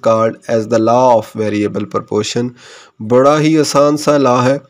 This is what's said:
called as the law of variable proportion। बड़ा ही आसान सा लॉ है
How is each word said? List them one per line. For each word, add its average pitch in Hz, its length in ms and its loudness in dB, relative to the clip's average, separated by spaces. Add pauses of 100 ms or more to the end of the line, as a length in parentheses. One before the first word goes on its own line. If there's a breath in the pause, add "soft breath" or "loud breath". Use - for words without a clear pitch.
called 113 260 0 (180)
as 113 160 -2
the 113 120 0
law 117 420 2
of - 200 -12
variable 104 440 -4 (100)
proportion। 113 540 -6 (520 loud breath)
बड़ा 127 360 2
ही 156 200 0
आसान 147 400 0
सा 147 200 0
लॉ 127 200 2
है 127 320 0